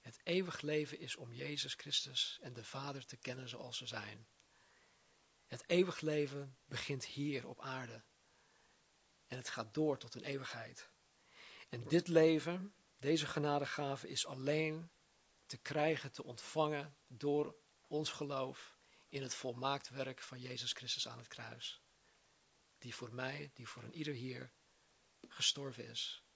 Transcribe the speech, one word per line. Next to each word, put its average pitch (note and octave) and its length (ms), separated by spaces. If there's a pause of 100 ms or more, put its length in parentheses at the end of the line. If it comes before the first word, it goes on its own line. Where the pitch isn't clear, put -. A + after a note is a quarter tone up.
Het - 220
eeuwig F3+ 380
leven D3+ 380
is - 180
om A#2+ 160
Jezus C#3 420
Christus - 680
en C3 100
de A#2 120
Vader C#3 420
te - 100
kennen B2+ 320
zoals A#2+ 280
ze A#2+ 100
zijn. G#2+ 400 (1200)
Het - 200
eeuwig F3+ 340
leven C#3+ 640
begint C3+ 400
hier C#3 440
op B2 120
aarde. B2+ 440 (1200)
En B2 100
het B2+ 120
gaat A2 260
door D3+ 240
tot - 160
een B2+ 100
eeuwigheid. B2+ 680 (800)
En A#2+ 160
dit E3+ 240
leven, E3 680 (240)
deze D3 280
genadegave, C#3+ 800
is - 180
alleen D#3 640 (560)
te - 100
krijgen, D3 560
te - 100
ontvangen D3 720 (100)
door C#3+ 500 (320)
ons D3+ 220
geloof C#3 680 (300)
in C#3 140
het B2+ 120
volmaakt C3 540
werk C3 340
van B2+ 180
Jezus B2+ 320
Christus - 360
aan A#2+ 100
het A#2+ 100
kruis. A#2 540 (960)
Die A#2+ 160
voor A#2 200
mij, C3+ 400
die A#2+ 140
voor A#2+ 140
een A2+ 120
ieder D3+ 200
hier B2+ 380 (760)
gestorven C3 560
is. - 400 (120)